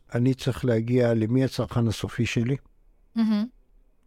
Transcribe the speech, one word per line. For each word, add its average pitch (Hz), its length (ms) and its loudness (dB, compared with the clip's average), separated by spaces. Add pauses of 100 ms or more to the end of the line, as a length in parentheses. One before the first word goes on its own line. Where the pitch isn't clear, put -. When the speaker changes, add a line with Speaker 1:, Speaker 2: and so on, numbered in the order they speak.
(140)
Speaker 1:
אני 123 200 2
צריך - 320 -4
להגיע 117 480 2
למי 117 300 2
הצרכן 120 440 -2
הסופי 107 380 -4
שלי. 123 300 -2 (600)
Speaker 2:
מהמם. 220 300 0 (600)